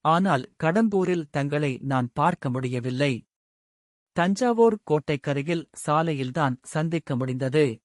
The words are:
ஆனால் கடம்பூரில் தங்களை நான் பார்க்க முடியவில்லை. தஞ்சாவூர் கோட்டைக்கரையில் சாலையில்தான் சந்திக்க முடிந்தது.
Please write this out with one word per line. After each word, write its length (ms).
ஆனால் 600
கடம்பூரில் 680
தங்களை 480
நான் 340
பார்க்க 380
முடியவில்லை. 760
தஞ்சாவூர் 680
கோட்டைக்கரையில் 760
சாலையில்தான் 760
சந்திக்க 540
முடிந்தது. 680